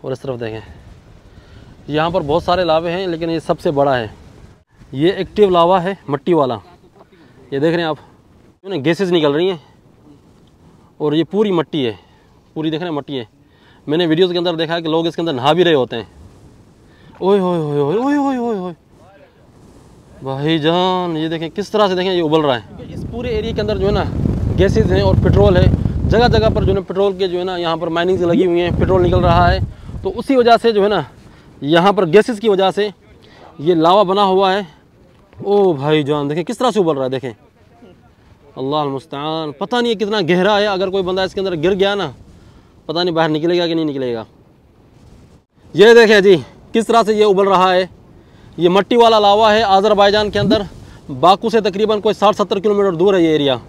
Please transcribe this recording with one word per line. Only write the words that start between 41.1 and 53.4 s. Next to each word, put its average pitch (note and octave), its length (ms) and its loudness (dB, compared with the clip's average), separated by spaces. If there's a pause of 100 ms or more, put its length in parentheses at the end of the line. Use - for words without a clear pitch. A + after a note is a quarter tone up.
इसके G3 160 -8
अंदर F#3+ 160 -4
गिर E3+ 180 0
गया G3 200 0
ना, E3 200 -6 (760)
पता E3 140 -4
नहीं F3 120 -2
बाहर D#3+ 160 2
निकलेगा E3+ 360 0
कि E3 80 -4
नहीं D#3+ 100 -2
निकलेगा। B2+ 420 -6 (1500)
ये G#3+ 200 8
देखें A3 280 6
जी F#3+ 140 6 (360)
किस A3+ 140 0
तरह A3+ 160 2
से G#3+ 120 0
ये G#3+ 120 2
उबल G3 200 2
रहा F#3 260 2
है। F#3 160 0 (720)
ये E3+ 100 2
मट्टी G3 280 2
वाला A3+ 220 6
लावा G#3 340 4
है A3 120 2
आज़रबाईजान G3+ 680 2
के G3+ 80 -4
अंदर, G3+ 280 0 (440)
बाकू F3+ 400 2
से A3 100 2
तकरीबन G#3 400 -2
कोई G#3+ 140 0
साठ G#3 200 2
सत्तर G#3 260 -2
किलोमीटर G3+ 360 0
दूर F#3+ 200 2
है F3 60 2
ये D#3+ 120 2
area। C#3 340 0